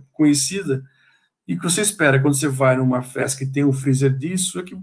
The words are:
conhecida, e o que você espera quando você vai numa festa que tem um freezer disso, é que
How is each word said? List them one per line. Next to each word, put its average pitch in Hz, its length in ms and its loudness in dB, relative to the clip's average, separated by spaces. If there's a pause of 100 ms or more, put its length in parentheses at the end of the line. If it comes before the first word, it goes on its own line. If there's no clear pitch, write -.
(100)
conhecida, 147 720 0 (600)
e - 100 -6
o - 40 -4
que - 60 -8
você 175 160 0
espera 147 400 2
quando 143 140 2
você 147 120 0
vai 131 300 2
numa 127 260 0
festa 127 420 -6
que 131 60 -6
tem 143 140 0
um 139 80 4
freezer 135 440 2
disso, 180 440 -4
é - 20 -6
que 180 200 -16